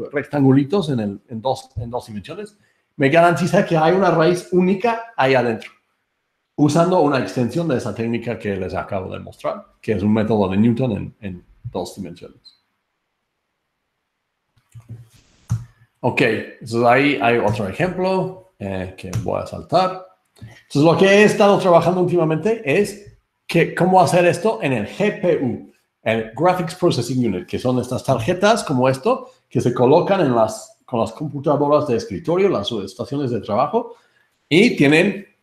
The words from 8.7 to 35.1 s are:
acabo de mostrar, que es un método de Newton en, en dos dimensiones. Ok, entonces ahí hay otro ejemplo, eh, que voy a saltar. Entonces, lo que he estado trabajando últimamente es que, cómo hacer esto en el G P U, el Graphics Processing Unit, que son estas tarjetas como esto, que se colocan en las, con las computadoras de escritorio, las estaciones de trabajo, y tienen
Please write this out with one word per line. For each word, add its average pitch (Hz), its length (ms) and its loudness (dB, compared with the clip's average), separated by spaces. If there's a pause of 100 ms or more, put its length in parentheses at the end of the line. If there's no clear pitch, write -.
acabo 95 380 -8
de 95 80 -12
mostrar, 147 460 -10 (140)
que - 140 -4
es 95 100 -2
un 107 100 2
método 107 360 0
de 95 80 -2
Newton 117 340 2
en, 92 300 -8
en 92 240 -14 (180)
dos - 320 -8
dimensiones. - 640 -18 (3500)
Ok, - 200 0
entonces 113 600 -2
ahí 135 380 4
hay 120 160 2
otro 107 300 -2
ejemplo, 180 920 -4
eh, 95 380 -8
que - 120 -14 (140)
voy 98 180 -4
a 98 60 -10
saltar. 185 580 -4 (320)
Entonces, - 440 -6
lo 160 160 6
que 190 80 4
he 202 180 6
estado 202 340 4
trabajando 175 440 4
últimamente 165 640 0
es 190 520 -2 (300)
que, - 260 0
cómo 185 280 4
hacer 175 240 4
esto 208 360 0
en 139 120 0
el 104 140 -2
G - 340 -4
P 165 200 2
U, - 300 -6 (320)
el 110 320 -4
Graphics 170 400 -2
Processing 127 500 0
Unit, 90 220 -4
que 101 100 -8
son 127 220 0
estas 120 240 -6
tarjetas 180 600 0
como 131 260 2
esto, 247 420 -2 (180)
que 131 120 -2
se 120 120 0
colocan 147 460 4
en 135 160 2
las, - 480 -2
con 117 160 -6
las 110 140 -2
computadoras 143 760 0
de 120 80 0
escritorio, 165 540 -2
las 104 200 -4
estaciones 120 600 -6
de 113 80 -4
trabajo, 135 560 -2 (540)
y 202 260 4
tienen 160 500 2 (180)